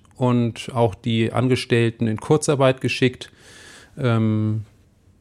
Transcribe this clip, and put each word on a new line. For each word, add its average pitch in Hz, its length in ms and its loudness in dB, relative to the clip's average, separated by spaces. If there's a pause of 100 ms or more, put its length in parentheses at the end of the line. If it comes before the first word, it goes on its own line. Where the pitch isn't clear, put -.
(160)
und 120 580 -2
auch 117 220 2
die 113 380 -2
Angestellten 117 720 0
in 110 100 -2
Kurzarbeit 139 600 2
geschickt, - 500 -2 (680)
ähm, 110 640 0 (600)